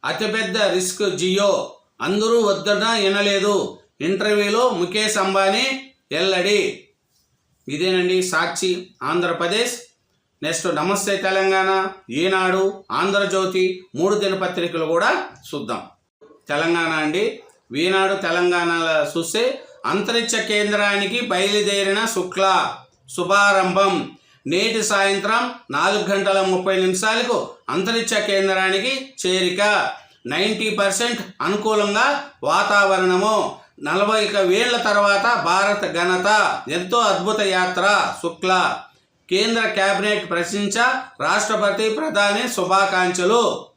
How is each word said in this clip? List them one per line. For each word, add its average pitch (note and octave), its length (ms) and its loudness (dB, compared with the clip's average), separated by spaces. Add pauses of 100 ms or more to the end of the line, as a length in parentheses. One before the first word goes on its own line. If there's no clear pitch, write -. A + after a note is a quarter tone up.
అతిపెద్ద G#3 580 -2
రిస్క్ F#3 540 0
జియో. F#3 580 0 (260)
అందరూ G#3+ 420 2
వద్దన్నా G#3 500 2
వినలేదు. G3 840 0 (220)
ఇంటర్వ్యూలో G#3 720 2
ముఖేష్ G#3+ 460 -2
అంబానీ G3 760 0 (200)
వెల్లడి. F#3 760 0 (800)
ఇదేనండి F#3 540 0
సాక్షి F3 680 -2 (120)
ఆంధ్రప్రదేశ్. F3 760 -2 (640)
నెక్స్ట్ E3 240 -4
నమస్తే F#3 500 -2
తెలంగాణ, F#3+ 720 2 (220)
ఈనాడు, F#3+ 840 0
ఆంధ్రజ్యోతి F#3 920 0 (120)
మూడు F#3+ 180 2
దినపత్రికలు F3+ 720 -2
కూడా A3+ 440 0 (260)
చూద్దాం. A2 280 -8 (680)
తెలంగాణ E3 400 0
అండి, D#3+ 540 -2 (340)
ఈనాడు F#3+ 380 2
తెలంగాణలో E3+ 1040 0
చూస్తే A#3+ 440 -2 (220)
అంతరిక్ష A#3 480 -2
కేంద్రానికి G#3 840 0
బయలుదేరిన G3 840 0
శుక్లా F#3 760 0 (380)
శుభారంభం. F#3+ 1000 2 (300)
నేటి G#3 360 0
సాయంత్రం G3+ 720 0 (160)
నాలుగు F3+ 340 0
గంటల G3 360 2
ముప్పై F#3+ 400 2
నిమిషాలకు A3 720 0 (140)
అంతరిక్ష A3+ 460 -2
కేంద్రానికి G3 1000 0 (120)
చేరిక. F#3 640 0 (360)
నైంటీ G#3 440 -2
పర్సెంట్ G3+ 500 -2 (200)
అనుకూలంగా G#3 880 0 (120)
వాతావరణము. F#3 1160 2 (240)
నలభై G3+ 460 0
ఒక G3+ 60 -6
ఏళ్ల G3+ 420 2
తర్వాత G3+ 680 2
భారత F#3+ 480 0
ఘనత. F#3 680 2 (100)
ఎంతో F3+ 280 -2
అద్భుత G#3 420 0
యాత్ర F#3 840 2
శుక్లా. F3 600 -2 (460)
కేంద్ర A3 360 0
కేబినెట్ G3+ 640 0
ప్రశంస. G3+ 480 -2 (420)
రాష్ట్రపతి, G#3 720 0
ప్రధాని A#3+ 580 0
శుభాకాంక్షలు. F#3+ 1300 0